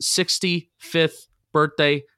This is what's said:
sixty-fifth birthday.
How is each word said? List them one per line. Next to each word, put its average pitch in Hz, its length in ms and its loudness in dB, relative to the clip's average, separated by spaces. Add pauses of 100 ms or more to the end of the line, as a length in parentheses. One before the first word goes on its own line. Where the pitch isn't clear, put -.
sixty-fifth - 1300 -2 (240)
birthday. 147 520 2 (140)